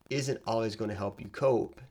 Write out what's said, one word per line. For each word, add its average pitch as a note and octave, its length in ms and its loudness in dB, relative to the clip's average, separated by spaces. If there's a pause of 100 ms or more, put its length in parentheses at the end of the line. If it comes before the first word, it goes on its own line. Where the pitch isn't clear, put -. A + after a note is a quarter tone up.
isn't C3 360 -2
always A2+ 300 0
gonna G#2+ 180 -4
help G2+ 280 -4
you G2+ 80 -10
cope, - 600 2